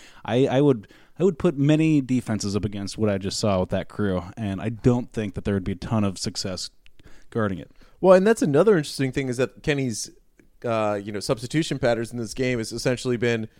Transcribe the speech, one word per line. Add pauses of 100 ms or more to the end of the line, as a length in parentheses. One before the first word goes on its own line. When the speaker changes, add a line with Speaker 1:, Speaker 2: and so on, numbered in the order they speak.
(260)
Speaker 1:
I,
I
would, (320)
I
would
put
many
defenses
up
against
what
I
just
saw
with
that
crew, (120)
and
I
don't
think
that
there
would
be
a
ton
of
success (580)
guarding
it. (300)
Speaker 2:
Well,
and
that's
another
interesting
thing
is
that
Kenny's, (560)
uh,
you
know,
substitution
patterns
in
this
game
has
essentially
been (120)